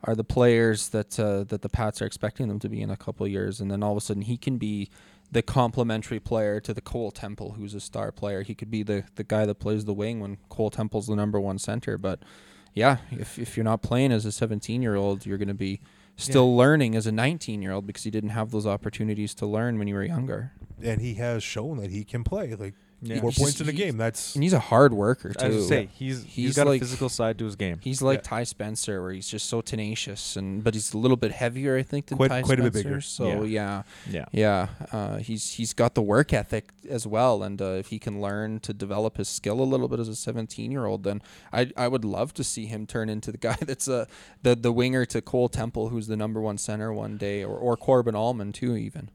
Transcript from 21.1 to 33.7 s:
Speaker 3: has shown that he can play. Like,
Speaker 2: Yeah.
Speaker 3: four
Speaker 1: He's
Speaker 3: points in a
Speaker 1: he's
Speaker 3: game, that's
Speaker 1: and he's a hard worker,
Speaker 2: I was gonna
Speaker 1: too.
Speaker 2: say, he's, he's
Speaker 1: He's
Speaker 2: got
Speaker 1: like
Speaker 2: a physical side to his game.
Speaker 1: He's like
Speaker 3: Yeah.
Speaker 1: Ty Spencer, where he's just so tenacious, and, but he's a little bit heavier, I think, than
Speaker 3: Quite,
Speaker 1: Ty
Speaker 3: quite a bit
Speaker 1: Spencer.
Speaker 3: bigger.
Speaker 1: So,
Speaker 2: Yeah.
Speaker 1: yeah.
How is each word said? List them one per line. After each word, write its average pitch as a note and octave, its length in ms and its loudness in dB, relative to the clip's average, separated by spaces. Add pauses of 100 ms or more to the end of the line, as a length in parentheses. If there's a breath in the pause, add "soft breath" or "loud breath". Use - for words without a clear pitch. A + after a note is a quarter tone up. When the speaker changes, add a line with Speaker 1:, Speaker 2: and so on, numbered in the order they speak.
Speaker 3:
has A#2 280 -2
shown C3+ 360 -6
that G2 120 -6
he G2+ 140 -6
can A#2+ 180 -6
play. E3 320 -2
Like, G2+ 180 -8 (280 soft breath)
Speaker 2:
Yeah. A2+ 180 -4
Speaker 3:
four A#2 120 2
Speaker 1:
He's - 80 0
Speaker 3:
points C#3+ 200 2
in D3+ 80 0
a D3+ 60 0
Speaker 1:
he's D3 80 -2
Speaker 3:
game, D#3 160 -2
that's A2+ 380 -2
Speaker 1:
and C#3+ 100 2
he's F#3 80 6
a C#3 60 6
hard A#2+ 340 8
worker, G2+ 440 2
Speaker 2:
I - 100 2
was A2 80 4
gonna G#2+ 80 4
Speaker 1:
too. F3 40 0
Speaker 2:
say, A2+ 260 2
he's, C3 300 -6
he's - 120 -18
Speaker 1:
He's C3 200 0
Speaker 2:
got C#3+ 120 6
Speaker 1:
like C3+ 140 6
Speaker 2:
a B2+ 40 -2
physical B2 240 -2
side A2+ 300 0
to A2+ 60 -2
his G2+ 120 -6
game. F2+ 240 -2
Speaker 1:
He's C3+ 200 -2
like C3+ 180 4
Speaker 3:
Yeah. - 100 -12
Speaker 1:
Ty A#2 160 -2
Spencer, G#2+ 560 -4
where F2+ 100 -6
he's F#2+ 160 -8
just - 220 -6
so A#2 100 0
tenacious, G#2+ 760 -4
and, F#2+ 260 -4
but A2 100 4
he's G#2+ 200 -4
a G#2+ 40 -2
little B2+ 200 6
bit A2 160 0
heavier, C3 420 0
I C3 80 0
think, C#3+ 220 -4
than C#3+ 120 -6
Speaker 3:
Quite, C3 120 6
Speaker 1:
Ty B2+ 140 0
Speaker 3:
quite C3 180 4
a - 20 4
bit A#2+ 120 4
Speaker 1:
Spencer. G2+ 160 0
Speaker 3:
bigger. C#3+ 100 -4
Speaker 1:
So, G#2+ 420 -2
Speaker 2:
Yeah. - 0 -
Speaker 1:
yeah. G#2 400 -2 (260 loud breath)